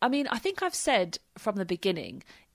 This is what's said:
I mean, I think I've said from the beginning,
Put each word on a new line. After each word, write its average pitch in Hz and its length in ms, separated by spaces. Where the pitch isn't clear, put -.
I 247 60
mean, 277 220
I 233 80
think 381 260
I've 359 120
said 190 440
from 202 200
the 190 80
beginning, 175 580